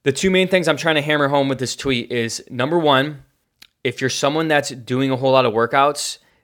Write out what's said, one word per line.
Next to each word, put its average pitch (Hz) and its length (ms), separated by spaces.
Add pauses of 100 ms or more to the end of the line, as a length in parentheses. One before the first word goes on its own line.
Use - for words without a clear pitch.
the 139 80
two 190 180
main 185 180
things 180 200
I'm 151 100
trying 160 180
to 147 60
hammer 147 260
home 139 220
with 127 100
this 127 160
tweet 123 360
is, 117 380
number 139 300
one, 143 440 (600)
if 123 180
you're 131 80
someone 156 380
that's 147 220
doing 131 420
a 131 40
whole 131 160
lot 131 140
of 110 80
workouts, 139 640 (260)